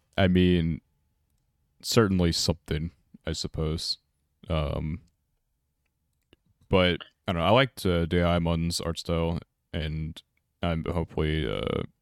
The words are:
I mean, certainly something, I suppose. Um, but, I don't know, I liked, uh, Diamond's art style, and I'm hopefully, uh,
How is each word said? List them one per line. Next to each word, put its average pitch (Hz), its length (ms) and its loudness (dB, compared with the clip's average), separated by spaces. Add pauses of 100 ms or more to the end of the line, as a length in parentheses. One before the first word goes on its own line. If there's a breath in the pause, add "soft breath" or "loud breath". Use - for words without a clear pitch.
(160)
I 98 120 4
mean, 90 520 4 (1000)
certainly 95 500 2
something, 82 580 -4 (360)
I 78 80 -6
suppose. - 640 -6 (500)
Um, 76 520 -4 (1700)
but, 90 300 4 (280)
I 98 40 -2
don't 85 100 0
know, 85 40 2
I 95 40 4
liked, 127 340 2
uh, 85 220 2
Diamond's 85 760 0
art 82 180 -6
style, 82 420 -2 (340)
and 78 480 -6 (400)
I'm 82 240 -2
hopefully, 78 600 -2
uh, 50 360 -4 (200)